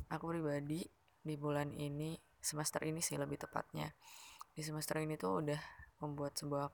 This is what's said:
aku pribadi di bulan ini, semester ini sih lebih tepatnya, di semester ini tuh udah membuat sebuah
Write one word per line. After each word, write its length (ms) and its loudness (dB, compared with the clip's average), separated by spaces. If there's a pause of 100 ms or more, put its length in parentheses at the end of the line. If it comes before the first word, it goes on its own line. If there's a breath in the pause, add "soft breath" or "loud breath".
(140)
aku 240 0
pribadi 480 2 (320)
di 180 -2
bulan 380 2
ini, 420 0 (220)
semester 480 0
ini 160 0
sih 160 2
lebih 240 0
tepatnya, 480 -2 (640 loud breath)
di 80 -6
semester 400 0
ini 180 0
tuh 240 4
udah 180 2 (360 loud breath)
membuat 400 -2
sebuah 360 0